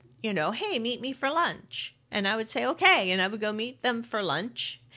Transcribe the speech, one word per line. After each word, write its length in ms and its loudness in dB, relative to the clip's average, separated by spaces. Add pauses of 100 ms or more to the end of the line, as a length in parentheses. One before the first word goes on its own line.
(220)
you 100 -2
know, 200 2
"Hey, 260 -2
meet 220 -4
me 120 -6
for 180 -2
lunch," 640 -2 (160)
and 160 0
I 100 2
would 140 -4
say, 140 -2
"Okay," 460 4
and 100 2
I 80 2
would 120 -4
go 120 0
meet 300 -6
them 200 0
for 200 -2
lunch. 580 -4 (160)